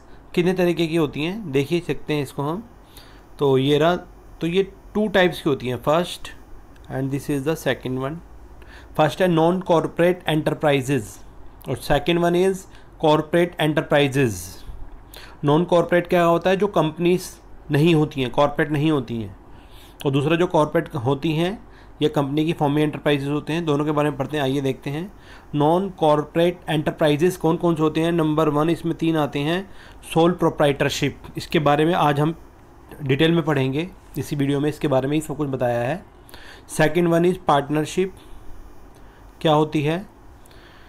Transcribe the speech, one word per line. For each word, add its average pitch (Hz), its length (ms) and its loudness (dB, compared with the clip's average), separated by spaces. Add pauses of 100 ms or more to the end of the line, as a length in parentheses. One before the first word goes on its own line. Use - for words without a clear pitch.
(360)
कितने 180 180 2
तरीके 175 340 0
की 156 100 -2
होती 139 280 -2
हैं, 185 280 -6
देख 135 160 2
ही 170 180 0
सकते 151 280 -4
हैं 147 80 -2
इसको 135 200 -8
हम। 165 220 -6 (720)
तो 135 200 4
ये 143 200 2
रहा, 170 180 2 (440)
तो 160 60 -2
ये 180 160 0
टू 214 460 -4
टाइप्स 180 340 2
की 160 80 0
होती 127 160 -2
हैं, 120 160 -4
first 165 380 -2 (720)
and 135 220 -4
this 135 160 -6
is 139 180 -2
the 160 80 -2 (100)
second 131 380 -4
one। 151 120 -6 (800)
फर्स्ट 151 260 2
है 185 60 4
नॉन 170 320 4
कॉरपोरेट 175 680 2
एंटरप्राइजेज 143 760 0 (640)
और 135 80 -4
second 160 420 0
one 170 160 2
is 185 220 2 (480)
corporate 156 640 2
enterprises। 143 640 2 (1120)
नॉन 151 200 4
कॉरपोरेट 170 420 2
क्या 175 180 2
होता 170 260 2
है, 190 60 2
जो 196 100 0
कंपनीज 175 560 0 (480)
नहीं 151 240 4
होती 151 260 0
हैं, 123 100 -2
कॉरपोरेट 147 400 0
नहीं 151 200 0
होती 120 320 -2
हैं। 98 160 -12 (680)
और 139 60 2
दूसरा 147 240 2
जो 175 100 2
कॉरपोरेट 156 480 0
होती 139 380 -2
हैं, 175 360 -2 (340)
ये 151 60 4
कंपनी 147 360 0
की 165 80 0
फॉर्म 143 200 0
में 151 100 2
एंटरप्राइजेज 143 460 0
होते 147 240 -4
हैं। 170 120 -2
दोनों 151 200 0
के 156 60 0
बारे 147 200 0
में 135 80 -6
पढ़ते 139 180 -4
हैं, 143 80 -2
आइए 135 160 -2
देखते 135 300 -4
हैं। 165 220 -8 (420)
नॉन 170 360 2
कॉरपोरेट 165 800 0
एंटरप्राइजेज 156 680 0
कौन 160 200 0
कौन 170 180 0
से 156 80 -2
होते 156 180 0
हैं? 170 120 0
नंबर 156 360 2
वन, 151 220 2
इसमें 165 240 -2
तीन 165 220 0
आते 147 220 -2
हैं। 175 320 -4 (440)
सोल 170 180 4
प्रोप्राइटरशिप, 147 840 0 (180)
इसके 160 220 -2
बारे 147 260 4
में 170 100 2
आज 147 260 2
हम 160 140 0 (680)
डिटेल 143 300 2
में 165 100 2
पढ़ेंगे 143 480 0 (280)
इसी 147 180 -6
वीडियो 139 240 2
में, 147 80 0
इसके 151 200 -2
बारे 131 200 2
में 147 60 0
ही 156 60 0
सब 147 160 -6
कुछ 147 120 -2
बताया 123 320 0
है। 143 240 -4 (640)
सेकंड 160 400 2
वन 170 240 4
is - 40 -6 (120)
पार्टनरशिप, 151 640 0 (1300)
क्या 160 120 4
होती 151 300 2
है? 165 240 -2 (840)